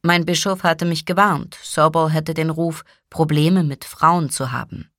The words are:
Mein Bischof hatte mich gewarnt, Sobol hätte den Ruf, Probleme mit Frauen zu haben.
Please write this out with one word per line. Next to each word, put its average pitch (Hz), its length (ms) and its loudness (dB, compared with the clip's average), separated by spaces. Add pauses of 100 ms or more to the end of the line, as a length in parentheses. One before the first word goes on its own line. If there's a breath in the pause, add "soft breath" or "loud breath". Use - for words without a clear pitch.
Mein 170 240 2
Bischof 185 380 -2
hatte 165 200 2
mich 165 220 -2
gewarnt, 180 580 0
Sobol 160 480 2
hätte 156 220 -2
den 160 160 -2
Ruf, 160 340 -4 (260 soft breath)
Probleme 160 540 2
mit 139 220 -4
Frauen 160 440 2
zu 127 220 -6
haben. - 480 -10